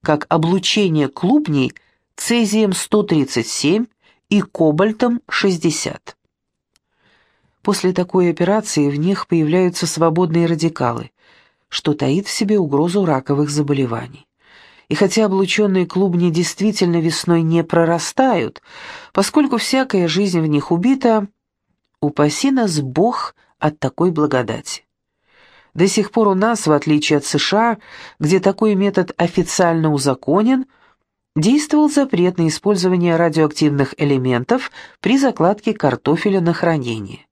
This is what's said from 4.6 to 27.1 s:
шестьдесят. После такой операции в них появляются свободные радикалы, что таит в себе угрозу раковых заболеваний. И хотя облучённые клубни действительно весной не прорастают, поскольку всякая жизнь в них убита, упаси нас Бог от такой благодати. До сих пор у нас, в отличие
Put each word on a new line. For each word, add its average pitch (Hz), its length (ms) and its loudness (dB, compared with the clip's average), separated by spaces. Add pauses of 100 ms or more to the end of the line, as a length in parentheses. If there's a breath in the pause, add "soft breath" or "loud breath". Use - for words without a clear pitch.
шестьдесят. - 880 -4 (1500)
После 190 300 0
такой 180 380 2
операции 175 580 0
в 143 60 -2
них 180 320 -2
появляются 175 600 0
свободные 165 580 0
радикалы, 147 640 -2 (580 soft breath)
что - 260 -4
таит 147 340 -2
в - 20 -12
себе 208 300 0
угрозу 170 440 0
раковых 147 460 0
заболеваний. 135 760 -4 (600 soft breath)
И - 60 -2
хотя 208 300 2
облучённые 190 600 0
клубни 180 440 0
действительно 175 680 0
весной 165 420 0
не 165 220 0
прорастают, 170 1000 0 (500 loud breath)
поскольку 262 440 0
всякая 226 500 0
жизнь 175 320 0
в 160 80 2
них 147 240 0
убита, 220 560 2 (720)
упаси 151 520 0
нас 208 260 0
Бог 143 560 -2 (240)
от 151 220 -4
такой 170 320 0
благодати. 131 720 -4 (920 soft breath)
До 175 120 4
сих 202 220 0
пор 220 180 2
у 190 60 2
нас, 214 320 0
в 156 60 4
отличие 147 460 2